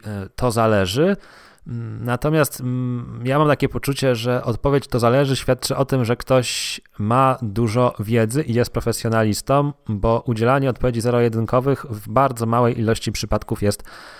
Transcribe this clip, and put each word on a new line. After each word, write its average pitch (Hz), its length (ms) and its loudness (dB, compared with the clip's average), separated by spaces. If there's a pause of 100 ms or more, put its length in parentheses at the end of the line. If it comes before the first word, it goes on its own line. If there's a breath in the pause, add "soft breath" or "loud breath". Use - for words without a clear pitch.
e, 101 300 -10
„to 127 160 0
zależy”. 113 640 2 (520 soft breath)
Mm, 113 380 -8
natomiast, 147 560 0
mm, 123 640 -6
ja 139 140 2
mam 151 80 4
takie 139 220 2
poczucie, 131 460 -2
że 123 280 -2
odpowiedź 135 440 0
„to 127 120 -2
zależy” 131 360 4
świadczy 127 400 -2
o 139 100 0
tym, 131 200 0
że 120 100 0
ktoś - 680 -2 (180)
ma 123 420 2
dużo 117 580 0
wiedzy 113 440 0
i 123 100 -4
jest 117 200 0
profesjonalistą, 117 1000 0 (140)
bo 113 380 0
udzielanie 127 440 2
odpowiedzi 117 320 -2
zero-jedynkowych 120 880 0
w 104 200 -10
bardzo 120 360 0
małej 117 340 2
ilości 110 320 0
przypadków - 520 -4
jest 101 200 0 (360 loud breath)